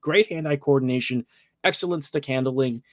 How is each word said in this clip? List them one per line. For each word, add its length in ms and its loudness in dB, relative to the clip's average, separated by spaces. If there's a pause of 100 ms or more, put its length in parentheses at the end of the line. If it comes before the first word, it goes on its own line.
great 280 2
hand-eye 260 -2
coordination, 680 0 (400)
excellent 400 0
stick 220 -4
handling. 560 -2 (100)